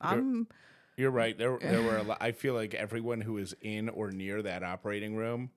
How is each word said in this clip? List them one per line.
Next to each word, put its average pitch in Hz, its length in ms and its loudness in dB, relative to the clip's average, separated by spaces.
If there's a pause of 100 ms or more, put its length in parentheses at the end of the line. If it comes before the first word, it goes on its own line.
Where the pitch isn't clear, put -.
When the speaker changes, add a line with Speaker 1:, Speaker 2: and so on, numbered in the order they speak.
Speaker 1:
You're 175 120 2
Speaker 2:
I'm" 233 360 2 (500)
Speaker 1:
you're 131 120 4
right. 113 260 2
There, 123 220 2
there 117 240 4
were 110 160 4
a 107 40 2
Speaker 2:
<laughs> - 20 0
Speaker 1:
lot. 107 180 0
I 117 100 2
feel 127 220 0
like 110 180 -2
everyone 113 480 -2
who 110 140 -2
was 95 260 -4
in 107 300 -4
or 104 200 -4
near 98 300 -4
that 90 220 -2
operating 104 520 -4
room 120 420 -2